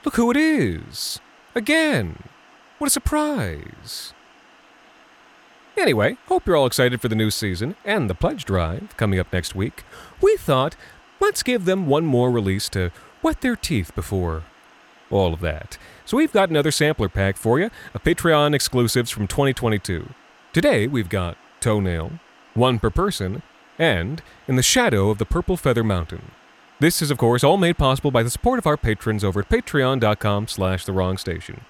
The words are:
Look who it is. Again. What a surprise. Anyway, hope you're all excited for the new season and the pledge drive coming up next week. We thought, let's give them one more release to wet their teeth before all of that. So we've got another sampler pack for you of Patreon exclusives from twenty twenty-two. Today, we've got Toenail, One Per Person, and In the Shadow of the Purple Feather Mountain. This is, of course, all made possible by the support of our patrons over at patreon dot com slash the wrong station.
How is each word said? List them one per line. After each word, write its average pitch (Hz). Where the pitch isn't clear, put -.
Look 285
who 233
it 240
is. 262
Again. 247
What 294
a -
surprise. 277
Anyway, 151
hope 370
you're 175
all 139
excited 123
for 123
the 110
new 107
season 101
and 190
the 85
pledge 262
drive 95
coming 98
up -
next 90
week. 98
We 403
thought, 139
let's 403
give 240
them 185
one 151
more 123
release 98
to 90
wet 320
their 247
teeth -
before 85
all 95
of 80
that. 76
So 226
we've 311
got 196
another 151
sampler 147
pack 98
for 120
you 220
of -
Patreon 151
exclusives 120
from 101
twenty 139
twenty-two. 101
Today, 160
we've 117
got 90
Toenail, 92
One 120
Per 110
Person, 143
and 123
In 131
the 127
Shadow 117
of 101
the 104
Purple 175
Feather 117
Mountain. 87
This 160
is, 147
of 120
course, 120
all 165
made 175
possible 135
by 117
the 120
support 247
of -
our 151
patrons 107
over 101
at -
patreon 135
dot 107
com 104
slash 92
the 98
wrong 92
station. -